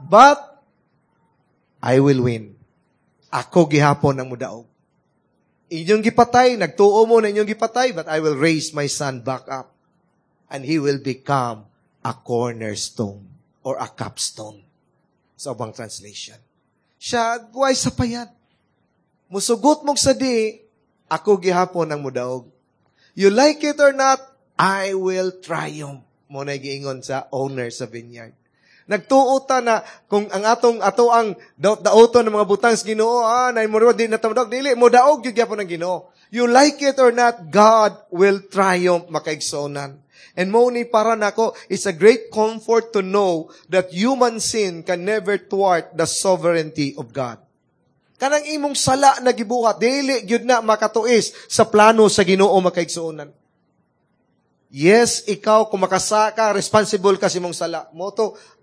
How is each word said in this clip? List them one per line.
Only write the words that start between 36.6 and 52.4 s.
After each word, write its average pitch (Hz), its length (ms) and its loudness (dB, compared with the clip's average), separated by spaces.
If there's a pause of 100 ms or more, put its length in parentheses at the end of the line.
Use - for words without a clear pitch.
it 277 160 -2
or 247 160 4
not, 233 380 -2
God 214 420 6 (160)
will 196 320 2
triumph, 180 640 0
makaigsonan. 143 960 -10 (340)
And 185 160 -4
mo 240 160 4
ni 240 160 -4
para 226 320 0
nako, 214 400 -2 (140)
it's 196 180 -4
a 175 80 -6
great 220 320 4
comfort 226 640 -2
to 214 80 0
know 185 480 -2 (240)
that 185 220 0
human 240 420 0
sin 190 480 -6
can 180 220 -6
never 202 340 -4
thwart 190 560 -2
the 165 80 0
sovereignty 160 960 -2
of 120 160 -16
God. 120 260 -10 (800)
Kanang 294 240 -2
imong 294 320 -6
sala 269 460 2
na 247 80 2
gibuhat, 226 480 -2
dili 262 480 -2
gyud 226 160 -2
na 240 160 2
makatuis 220 720 0 (160)
sa - 160 2
plano 214 460 6
sa 196 160 2
Ginoo, 190 340 4